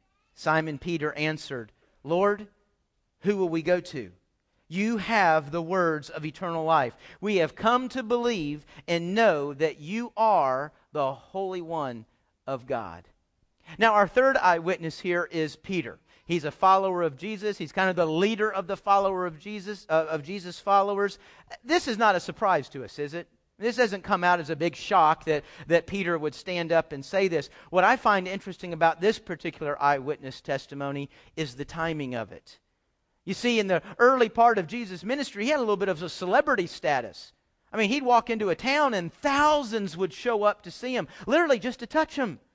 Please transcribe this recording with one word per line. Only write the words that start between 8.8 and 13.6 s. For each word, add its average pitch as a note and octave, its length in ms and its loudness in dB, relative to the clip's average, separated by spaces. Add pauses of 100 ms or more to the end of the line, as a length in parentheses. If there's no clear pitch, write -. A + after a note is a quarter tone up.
and E3+ 280 -2
know D#3 400 2
that D3 240 -2
you G#3 380 -8
are D#3 560 2 (200)
the C3+ 220 -2
Holy F#3 480 -8
One C#3+ 420 -8 (440)
of C3 180 -8
God.'" G2+ 420 -8 (720)